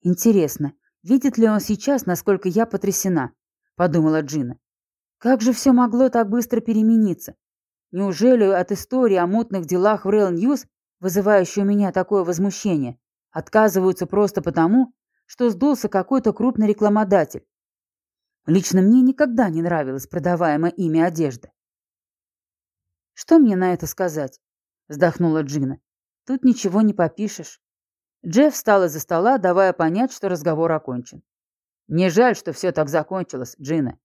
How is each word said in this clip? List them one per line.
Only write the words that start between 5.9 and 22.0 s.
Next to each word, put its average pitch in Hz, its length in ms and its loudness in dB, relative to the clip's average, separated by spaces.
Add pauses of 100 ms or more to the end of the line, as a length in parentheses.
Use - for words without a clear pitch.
так 226 200 0
быстро 240 300 -2
перемениться? 220 760 0 (560)
Неужели 202 520 2
от 190 300 0
истории 240 420 0
о 175 120 2
мутных 196 380 -4
делах 185 380 0
в 190 60 -4
Рэл 202 200 2
Ньюс, 220 360 -2 (340)
вызывающей 202 600 0
у 196 40 0
меня 202 280 0
такое 185 320 0
возмущение, 170 760 -4 (320)
отказываются 185 760 0
просто 202 340 -2
потому, 180 520 0 (320)
что 240 240 -2
сдулся 226 380 -2
какой-то 202 460 0
крупный 226 340 -2
рекламодатель? 208 800 0 (1000)
Лично 185 360 2
мне 226 200 6
никогда 254 460 2
не 160 140 -4
нравилась 143 440 -4
продаваемая 170 680 -2
ими 165 280 -2
одежда. 160 500 -2 (1600)